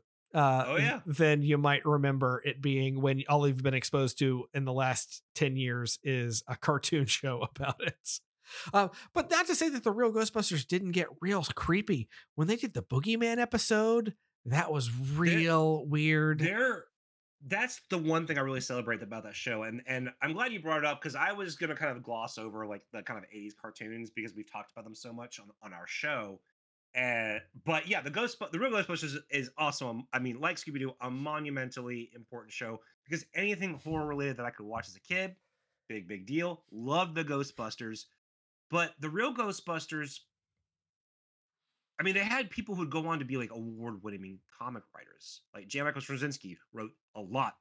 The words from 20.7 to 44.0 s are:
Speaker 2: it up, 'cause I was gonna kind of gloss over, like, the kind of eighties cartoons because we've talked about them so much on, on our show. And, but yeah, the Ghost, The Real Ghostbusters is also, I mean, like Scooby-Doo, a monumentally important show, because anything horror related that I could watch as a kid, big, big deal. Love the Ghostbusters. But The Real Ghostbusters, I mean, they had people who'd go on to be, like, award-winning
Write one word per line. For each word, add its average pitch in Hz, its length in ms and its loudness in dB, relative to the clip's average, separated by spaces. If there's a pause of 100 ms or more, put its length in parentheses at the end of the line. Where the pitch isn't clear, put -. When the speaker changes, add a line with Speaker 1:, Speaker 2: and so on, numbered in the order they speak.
Speaker 2:
it 147 60 0
up, 147 160 0
'cause 139 140 -6
I 165 160 2
was 190 240 -6
gonna 151 200 -2
kind 143 200 -2
of 123 80 -12
gloss 117 340 -6
over, 110 300 -8
like, 101 160 -8 (100)
the 110 80 -8
kind 113 160 -8
of 95 140 -14
eighties 104 280 -12
cartoons 113 520 -12
because 107 240 -8
we've 107 160 -12
talked 107 200 -12
about 113 120 -16
them 110 100 -18
so 117 180 -16
much 117 280 -14
on, 101 80 -20 (160)
on 101 100 -16
our 87 140 -14
show. 113 520 -4 (540)
And, 117 480 0 (240)
but 156 220 0
yeah, 185 140 0
the 143 100 -6
Ghost, 233 260 -2 (140)
The 165 80 -2
Real 254 120 2
Ghostbusters 160 460 -2 (140)
is 135 260 -2
also, 135 460 -2 (100)
I 131 60 2
mean, 127 200 -4
like 170 180 -2
Scooby-Doo, 135 440 -6
a 127 80 -6
monumentally 131 1040 -6
important 117 400 -16
show, 113 280 -6 (240)
because 160 280 -6
anything 185 500 -2
horror 156 220 -2
related 143 320 -2
that 120 80 -6
I 120 60 -4
could 107 160 -14
watch 113 200 -8
as - 80 -20
a 95 40 -20
kid, 185 360 -2 (540)
big, 101 180 -8
big 98 200 -10
deal. 165 440 -2
Love 156 440 0
the 165 80 -2
Ghostbusters. 123 800 -6 (640)
But 170 300 0
The 151 100 -4
Real 233 240 -2
Ghostbusters, 165 840 -6 (1800)
I 156 40 0
mean, 190 100 2
they 196 100 4
had 233 260 0
people 208 260 -6
who'd 170 140 -2
go 156 180 -2
on 165 120 0
to 135 60 -4
be, 131 120 -4
like, 113 140 -4
award-winning 107 880 -10 (200)